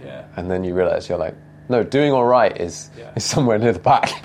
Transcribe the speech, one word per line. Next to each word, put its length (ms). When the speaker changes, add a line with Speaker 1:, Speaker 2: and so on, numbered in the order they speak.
Speaker 1:
Yeah. 200
Speaker 2:
And 140
then 140
you 100
realise 340
you're 100
like, 160
No, 160
doing 280
all 120
right 360
is, 380
Speaker 1:
Yeah. 160
Speaker 2:
is 100
somewhere 340
near 140
the 60
back. 340